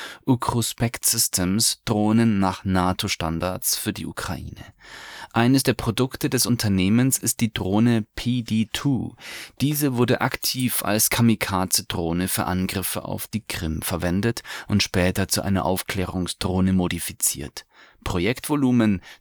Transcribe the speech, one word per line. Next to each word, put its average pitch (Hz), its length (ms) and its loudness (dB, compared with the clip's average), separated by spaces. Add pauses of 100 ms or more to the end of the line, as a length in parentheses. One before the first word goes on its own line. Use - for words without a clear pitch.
(260)
Ukruspekt 120 800 -2
Systems 107 800 0
Drohnen 107 560 4
nach 95 240 0
nato-Standards 92 1120 0
für - 160 -4
die - 140 -8
Ukraine. - 580 -8 (720)
Eines 127 300 4
der 131 100 4
Produkte 123 560 -2
des 127 160 0
Unternehmens 110 720 2
ist - 240 -4
die 113 100 2
Drohne 110 540 2 (100)
P 123 260 -2
D 110 300 0
two. 135 420 -2 (460)
Diese 143 380 0
wurde 123 240 2
aktiv - 640 -2
als 104 240 2
Kamikaze-Drohne 92 1200 0
für - 160 -2
Angriffe 92 580 -2
auf 98 240 -6
die - 180 -6
Krim 78 360 -4
verwendet 87 600 -2 (280)
und 101 140 4
später 90 440 0
zu - 140 -2
einer 95 240 0
Aufklärungsdrohne 92 1080 -2
modifiziert. 87 920 -2 (400)
Projektvolumen 117 960 2 (200)